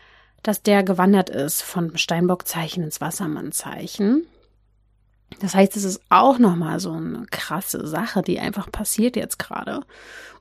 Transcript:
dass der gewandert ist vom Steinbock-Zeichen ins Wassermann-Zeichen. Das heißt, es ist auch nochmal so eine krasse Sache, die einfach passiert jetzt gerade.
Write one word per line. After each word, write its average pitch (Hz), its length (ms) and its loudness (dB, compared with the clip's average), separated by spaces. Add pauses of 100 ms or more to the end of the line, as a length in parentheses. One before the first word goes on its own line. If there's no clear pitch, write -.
(440)
dass 208 180 -2
der 202 220 4
gewandert 190 460 4
ist - 340 -4
vom 170 340 -4
Steinbock-Zeichen 170 880 -2
ins 151 180 -8
Wassermann-Zeichen. 185 1300 -2 (1120)
Das 196 160 -4
heißt, 196 200 6
es 202 80 -4
ist 196 260 -6
auch 247 280 6
nochmal 170 420 4
so 180 120 -6
eine 160 400 -8
krasse - 560 -6
Sache, 160 340 -2
die 180 180 -2
einfach - 320 -6
passiert 220 440 -2
jetzt - 240 -6
gerade. - 420 -8 (600)